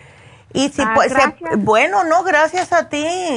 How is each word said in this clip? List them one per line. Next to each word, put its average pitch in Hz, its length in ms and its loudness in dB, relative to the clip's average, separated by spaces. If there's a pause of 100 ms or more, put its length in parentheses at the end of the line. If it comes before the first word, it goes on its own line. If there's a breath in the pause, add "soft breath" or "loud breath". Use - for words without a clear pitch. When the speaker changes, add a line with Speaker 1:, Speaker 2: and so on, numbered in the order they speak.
(520 loud breath)
Speaker 1:
Y 277 160 0
si 277 140 -4
Speaker 2:
Ah, 226 120 -2
Speaker 1:
pues, 185 140 4
se, 262 60 -4
Speaker 2:
gracias. 285 500 -2
Speaker 1:
bueno, 302 400 2
no, 330 180 2
gracias 339 520 0
a 320 160 0
ti, 302 160 -4 (300)